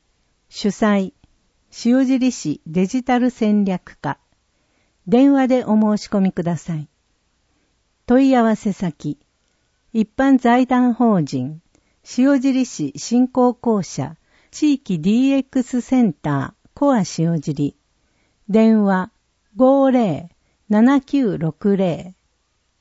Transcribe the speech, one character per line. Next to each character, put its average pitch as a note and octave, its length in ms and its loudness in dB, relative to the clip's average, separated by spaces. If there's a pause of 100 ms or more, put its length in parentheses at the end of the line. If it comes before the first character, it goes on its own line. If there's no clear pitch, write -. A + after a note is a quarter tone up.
(500)
主 - 180 -6
催、 G3+ 440 0 (720)
塩 B3+ 220 2
尻 B3+ 260 0
市 - 340 -8
デ F3+ 200 -2
ジ B3+ 180 -4
タ B3 140 0
ル B3 100 2
戦 G#3 380 0
略 - 320 -8
課。 C#3 200 -8 (880)
電 C4 280 0
話 C4 120 0
で B3+ 200 -2
お G#3+ 80 -2
申 G#3+ 280 -2
し - 60 -16
込 G#3 120 -2
み F#3+ 120 0
く F3+ 100 -6
だ E3 140 -4
さ E3 200 -10
い。 D3+ 120 -12 (1160)
問 C4 240 4
い C4 40 4
合 A#3 100 4
わ A3 120 0
せ G3 160 -4
先、 - 460 -8 (720)
一 A3 240 -2
般 C4+ 220 4
財 A#3+ 280 2
団 B3 280 0
法 A3 260 2
人、 C#3+ 400 -6 (560)
塩 C4+ 240 2
尻 C4 240 0
市 - 320 -8
振 B3 320 0
興 B3 260 0
公 G#3+ 280 -2
社、 D3 340 -10 (340)
地 D4+ 240 0
域 F3+ 260 -4
デ F3+ 100 0
ィ B3+ 220 2
ー C#4 40 2
エ - 40 2
ッ C4 60 -4
ク C4 160 -2
ス B3 200 -6
セ B3+ 200 0
ン F#3+ 120 2
タ C#3 400 -4 (100)
ー、 - 80 -20
コ C#4+ 220 0
ア G#3 80 2 (160)
塩 E3 240 -2
尻。 C#3+ 340 -4 (720)
電 A3 360 4
話、 F#3+ 280 -2 (420)
五 C4+ 360 4
零 G3+ 400 -2 (400)
七 B3 320 4
九 A#3+ 340 -2
六 E3 400 -2
零。 F3+ 380 -4 (680)